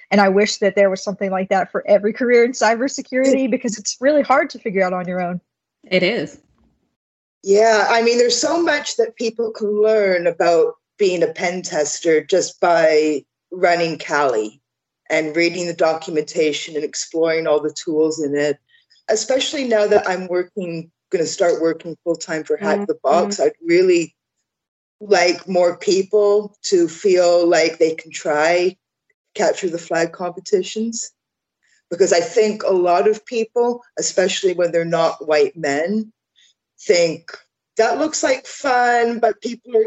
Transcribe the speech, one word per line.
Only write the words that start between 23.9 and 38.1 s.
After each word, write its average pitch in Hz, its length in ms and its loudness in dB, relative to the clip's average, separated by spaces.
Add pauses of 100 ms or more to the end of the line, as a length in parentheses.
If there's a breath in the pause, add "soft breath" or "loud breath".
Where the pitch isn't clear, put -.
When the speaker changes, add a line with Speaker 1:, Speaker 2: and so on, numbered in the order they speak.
Speaker 3:
like 180 460 0
more 180 300 0
people 202 840 0
to 175 260 2
feel 175 580 2
like 165 320 2
they 160 160 2
can 160 160 -16
try 175 640 0 (580)
capture 202 360 -2
the 165 80 -6
flag 170 340 -4
competitions. 190 1000 -6 (800)
Because 175 220 2
I 175 80 4
think 214 440 -2
a - 80 0
lot 180 340 2
of 214 200 0
people, 240 560 -4 (160 soft breath)
especially 185 560 -2
when 170 180 -2
they're 170 120 0
not 165 440 -2
white 151 280 2
men, 165 560 -4 (680 soft breath)
think, 170 500 0 (460)
"That 240 220 2
looks 311 240 -2